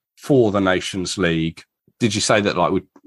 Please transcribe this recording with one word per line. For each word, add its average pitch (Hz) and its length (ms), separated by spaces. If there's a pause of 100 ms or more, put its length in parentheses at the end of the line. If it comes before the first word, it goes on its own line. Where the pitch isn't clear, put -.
(180)
for 123 340
the 101 100
Nations 92 560
League. 82 460 (360)
Did 107 160
you 101 60
say 107 200
that, 90 160
like, 85 140
we, 92 100 (260)